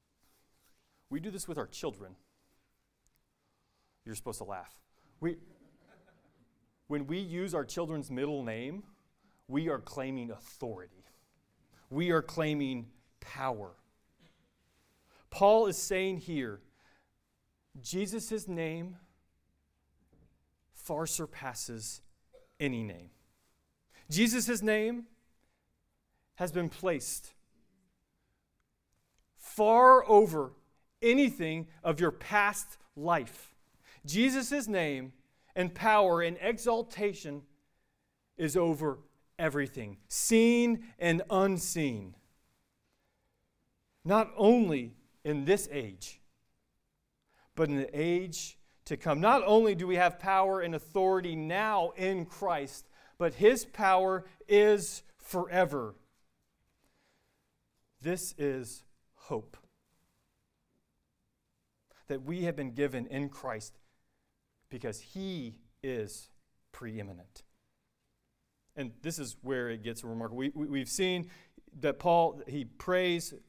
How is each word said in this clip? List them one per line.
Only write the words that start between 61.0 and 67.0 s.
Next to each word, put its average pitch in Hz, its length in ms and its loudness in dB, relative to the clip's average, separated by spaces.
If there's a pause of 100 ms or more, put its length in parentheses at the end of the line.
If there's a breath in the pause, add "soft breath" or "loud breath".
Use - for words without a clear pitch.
that 135 160 -8
we 175 220 -6
have 170 100 -4
been 139 160 -8
given 131 380 -4
in 139 200 -6
Christ 120 520 -10 (880)
because 117 300 -10
he 175 560 -10 (260)
is 117 480 -8 (400)
preeminent. 101 720 -14 (1300)